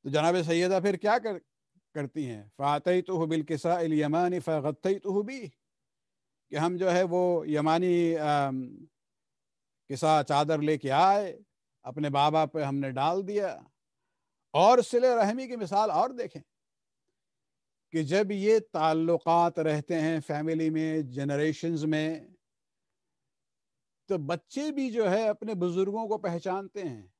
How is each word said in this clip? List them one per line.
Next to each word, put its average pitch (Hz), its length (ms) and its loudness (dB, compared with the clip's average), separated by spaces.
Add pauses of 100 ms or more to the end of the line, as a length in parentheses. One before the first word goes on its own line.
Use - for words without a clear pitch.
تو 135 60 -10
جناب 151 260 2 (120)
سیدہ 180 360 2
پھر 196 140 0
کیا 208 220 0
کر-، 214 200 -6 (560)
کرتی 143 360 -6
ہیں؟ 104 260 -12
فَأَتَيْتُهُ 165 680 0
بِالْكِسَاءِ 165 580 -2
الْيَمَانِ 160 600 0
فَغَطَّيْتُهُ 185 800 -2
بِهِ، 240 240 -12 (1000)
کہ 147 60 -6
ہم 170 200 0
جو 180 160 2
ہے 180 100 4
وہ 175 460 2
یمانی، 165 680 2
آم، 139 680 -2 (1040)
قصہ 151 400 2
چادر 147 300 2
لے 151 200 0
کے 135 120 -6
آئے، 190 480 2 (440)
اپنے 139 280 -6
بابا 151 360 2
پہ 156 160 -6
ہم 139 140 -4
نے 139 140 -4
ڈال 165 380 -2
دیا۔ 190 300 -4 (920)
اور 208 260 8
صلہ 247 280 2
رحمی 233 400 2
کی 247 100 -8
مثال 208 340 0
اور 185 200 2
دیکھیں 226 320 -10 (1500)
کہ 160 100 0
جب 190 280 0
یہ 208 280 2 (140)
تعلقات 165 840 2
رہتے 156 420 -2
ہیں 160 260 0
فیملی 160 440 -2
میں، 156 320 -2
جنریشنز 147 840 -4
میں، 156 360 -2 (1900)
تو 190 100 0
بچے 175 540 -6
بھی 269 180 -2
جو 214 200 2
ہے 220 180 2
اپنے 214 260 -4
بزرگوں 190 540 -2
کو 214 100 -2
پہچانتے 190 640 -6
ہیں۔ 117 240 -10 (140)